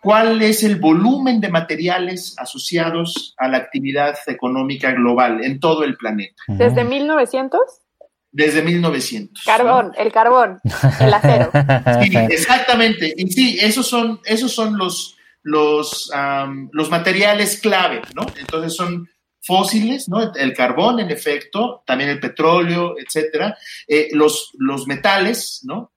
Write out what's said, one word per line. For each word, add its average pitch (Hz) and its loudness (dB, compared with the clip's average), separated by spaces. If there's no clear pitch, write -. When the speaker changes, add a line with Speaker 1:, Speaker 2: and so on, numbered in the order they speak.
Speaker 1:
cuál 220 4
es 214 2
el 208 2
volumen 220 2
de 196 -2
materiales 175 -4
asociados 165 -6
a 131 -2
la 131 0
actividad 139 -2
económica 131 -4
global 120 0
en 135 -4
todo 160 2
el 135 -4
planeta. 107 -6
Speaker 2:
Ujú. 104 -4
Speaker 3:
¿Desde 240 4
mil 277 -2
novecientos? 269 0
Speaker 1:
Desde 151 2
mil 175 0
novecientos, 131 -4
Speaker 3:
Carbón, 233 4
Speaker 1:
¿no? - -12
Speaker 3:
el 220 0
carbón, 226 4
el 165 6
acero. 123 4
Speaker 2:
<laughs> 131 4
Speaker 1:
Sí, 95 2
exactamente. 214 2
Y 185 -2
sí, 240 2
esos 214 2
son, 233 -2
esos 226 -2
son 214 -2
los, - -6
los, 151 0
am, 139 -4
los 151 -2
materiales 196 0
clave, 190 0
¿no? - -8
Entonces 165 -6
son 175 -8
fósiles, 214 0
¿no? 220 -2
El 135 -2
carbón, 160 2
en 190 -4
efecto, 151 -4
también 135 -2
el 143 -4
petróleo, 170 0
etcétera, 156 -4
eh, 151 2
los, 151 2
los 135 -2
metales, 196 -2
¿no? 170 -10